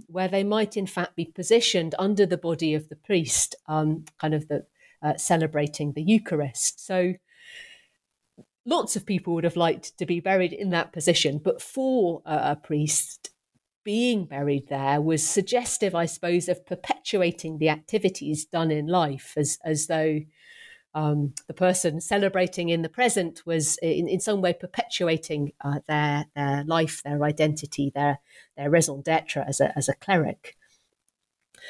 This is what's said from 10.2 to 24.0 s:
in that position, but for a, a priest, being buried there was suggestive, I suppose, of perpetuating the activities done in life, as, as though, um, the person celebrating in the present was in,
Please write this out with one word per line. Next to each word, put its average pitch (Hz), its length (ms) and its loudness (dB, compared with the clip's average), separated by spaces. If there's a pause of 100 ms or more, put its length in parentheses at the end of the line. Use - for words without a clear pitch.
in 190 200 -4
that 170 200 0
position, 156 460 2
but 156 240 0
for 254 640 0
a, 151 260 0
a 151 60 -2
priest, - 720 -2 (560)
being 220 400 0
buried 143 420 -2
there 139 320 2
was 156 260 2
suggestive, 196 720 0
I 170 120 2
suppose, 175 420 0
of 175 160 -4
perpetuating 175 920 -2
the 156 120 4
activities 151 760 -2
done 165 260 0
in 151 160 0
life, 156 520 0
as, 147 260 0
as 156 240 -2
though, 156 320 0 (760)
um, 147 400 0 (140)
the - 60 -10
person 180 480 2
celebrating 185 680 0
in 170 120 2
the 160 80 -4
present 202 560 0
was 160 320 0
in, 165 300 0